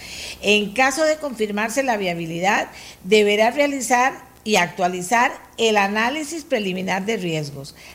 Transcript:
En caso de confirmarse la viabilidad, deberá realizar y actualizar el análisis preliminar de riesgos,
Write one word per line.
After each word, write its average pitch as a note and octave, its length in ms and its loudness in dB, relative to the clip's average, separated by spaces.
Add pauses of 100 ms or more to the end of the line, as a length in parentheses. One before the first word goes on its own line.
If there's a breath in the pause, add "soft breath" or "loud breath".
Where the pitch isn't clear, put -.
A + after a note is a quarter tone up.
(420 loud breath)
En G#3 320 2
caso C4+ 300 0
de D#4 140 2
confirmarse A3 640 -4
la B3 140 0
viabilidad, F3 720 -2 (340 loud breath)
deberá G#3 480 4
realizar C4+ 800 0 (120)
y G#3+ 120 0
actualizar F3+ 760 2 (280)
el A3+ 180 4
análisis C4 680 0
preliminar F#3+ 600 -2
de A3 120 -2
riesgos, D3+ 580 -6 (200 loud breath)